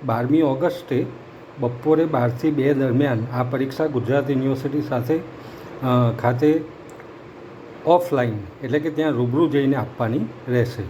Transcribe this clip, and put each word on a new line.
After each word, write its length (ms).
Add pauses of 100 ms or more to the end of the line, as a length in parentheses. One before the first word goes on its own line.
બારમી 360
ઓગસ્ટે 640 (540)
બપોરે 440
બારથી 460
બે 240
દરમિયાન 600
આ 80
પરીક્ષા 440
ગુજરાત 440
યુનિવર્સિટી 520
સાથે, 380 (600)
અ, 280 (120)
ખાતે 420 (1200)
ઓફલાઈન 460 (300)
એટલે 160
કે 120
ત્યાં 220
રૂબરૂ 360
જઈને 280
આપવાની 440 (280)
રહેશે. 420